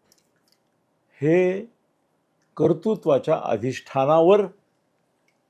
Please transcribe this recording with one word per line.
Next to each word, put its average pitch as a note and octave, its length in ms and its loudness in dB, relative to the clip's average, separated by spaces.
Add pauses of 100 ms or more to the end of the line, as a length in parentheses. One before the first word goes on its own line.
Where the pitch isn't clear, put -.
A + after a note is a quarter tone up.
(1200)
हे F3+ 440 0 (920)
कर्तृत्वाच्या D#3 880 -2
अधिष्ठानावर C#3 960 0 (1080)